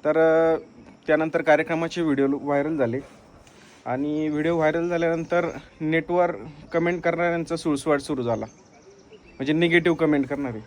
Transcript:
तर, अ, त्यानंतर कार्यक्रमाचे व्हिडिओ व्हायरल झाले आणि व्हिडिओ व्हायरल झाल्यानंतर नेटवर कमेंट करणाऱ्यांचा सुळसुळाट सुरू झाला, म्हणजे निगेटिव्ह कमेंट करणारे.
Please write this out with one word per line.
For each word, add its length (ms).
तर, 140
अ, 380
त्यानंतर 360
कार्यक्रमाचे 600
व्हिडिओ 240
व्हायरल 500
झाले 240
आणि 420
व्हिडिओ 280
व्हायरल 320
झाल्यानंतर 600
नेटवर 500
कमेंट 300
करणाऱ्यांचा 540
सुळसुळाट 440
सुरू 220
झाला, 240
म्हणजे 400
निगेटिव्ह 440
कमेंट 300
करणारे. 400